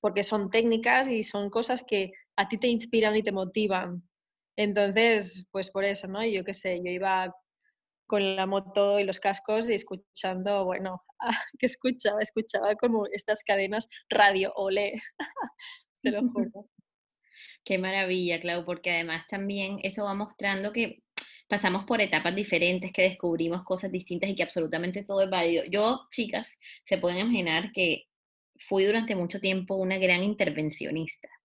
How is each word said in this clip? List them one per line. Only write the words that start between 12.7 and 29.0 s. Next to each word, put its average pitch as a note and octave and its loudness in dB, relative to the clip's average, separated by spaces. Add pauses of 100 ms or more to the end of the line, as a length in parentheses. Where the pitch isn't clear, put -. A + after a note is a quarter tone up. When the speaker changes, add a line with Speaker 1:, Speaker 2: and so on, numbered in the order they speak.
Speaker 1:
como A3+ 2
estas G#3+ -2
cadenas G3 0 (200)
radio, G3 6
olé, G3 0 (240)
<laughs> - -12
te C4 0
lo G#3 0
juro. - -2
Speaker 2:
<laughs> G#3 -18 (960)
Qué F#3+ 0
maravilla, F#3 0
Clau, F3 -4
porque F3 -4
además E3 -2
también G3 -4
eso G3 -4
va G3 -2
mostrando G3+ -4
que A#3 -4 (460)
pasamos G3+ 2
por A3+ 2
etapas F#3+ 2
diferentes, F#3 0
que F#3+ 2
descubrimos F3 0
cosas F#3 -4
distintas F3+ -4
y G3 -2
que F3+ 0
absolutamente E3+ -2
todo G3 2
es F#3+ 2
válido. E3+ 2
Yo, A3 2
chicas, A3+ -4 (260)
se F#3+ 0
pueden F3 0
imaginar F#3+ 0
que F3 0 (560)
fui F#3+ 0
durante A3 2